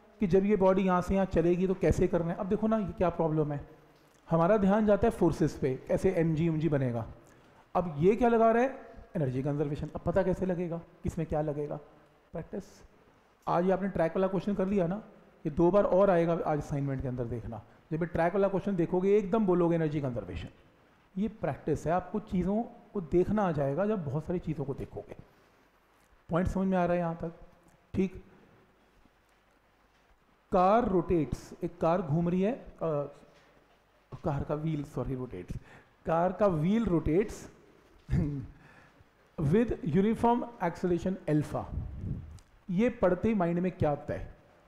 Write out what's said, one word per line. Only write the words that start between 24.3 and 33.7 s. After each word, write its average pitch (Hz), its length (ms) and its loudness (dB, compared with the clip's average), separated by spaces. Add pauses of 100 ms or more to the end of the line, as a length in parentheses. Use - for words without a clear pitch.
चीज़ों 151 260 -4
को 135 80 -4
देखोगे। - 420 -10 (1120)
Point 175 200 2
समझ 190 180 0
में 185 100 2
आ 175 80 2
रहा 175 80 0
है 175 60 0
यहाँ 170 160 -2
तक? 170 180 -10 (600)
ठीक। - 300 -2 (2250)
Car 208 380 4
rotates, 170 640 0 (100)
एक - 180 -8
car 175 200 2
घूम 170 280 0
रही 185 120 0
है, 208 120 0
अ, - 200 -14 (1500)